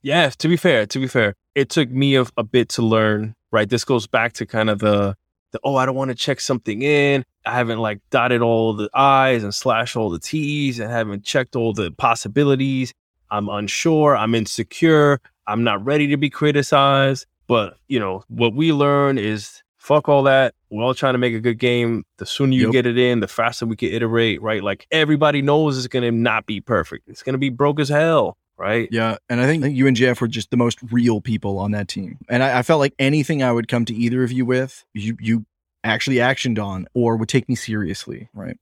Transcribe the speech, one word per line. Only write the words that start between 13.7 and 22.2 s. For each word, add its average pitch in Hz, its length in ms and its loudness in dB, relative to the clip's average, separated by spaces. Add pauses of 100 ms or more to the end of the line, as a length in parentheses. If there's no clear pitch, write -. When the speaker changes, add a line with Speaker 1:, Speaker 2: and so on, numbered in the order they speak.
Speaker 1:
I'm 113 200 0
insecure." 143 840 2 (280)
I'm 107 160 -2
not 104 220 0
ready 147 220 0
to 147 100 0
be 139 120 -2
criticized. 139 960 2 (220)
But, 110 300 0 (100)
you 135 120 -2
know, 95 280 -6
what 117 260 0
we 156 200 0
learn 143 440 2
is 107 460 -6 (140)
fuck 151 320 0
all 139 140 4
that. 135 300 4 (160)
We're 104 140 -6
all 127 100 0
trying 131 200 0
to 127 40 0
make 123 160 0
a 113 60 -4
good 117 200 -2
game. 120 440 0 (140)
The 101 80 -12